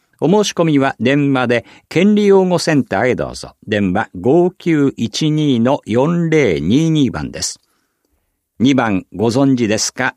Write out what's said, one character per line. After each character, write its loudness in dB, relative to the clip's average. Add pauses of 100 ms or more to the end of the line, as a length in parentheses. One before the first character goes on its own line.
(220)
お 0
申 2
し -8
込 -2
み 2
は 0
電 0
話 0
で 0 (240)
権 2
利 2
擁 4
護 0
セ 0
ン 2
タ -2
ー 0
へ 0
ど -6
う -16
ぞ。 -16 (100)
電 0
話 -2
五 2
九 -2
一 -4
二 0
の 0
四 0
零 2
二 2
二 2
番 -8
で -12
す。 -10 (1000)
二 2
番、 -2
ご -2
存 2
知 0
で 0
す -6
か？ -6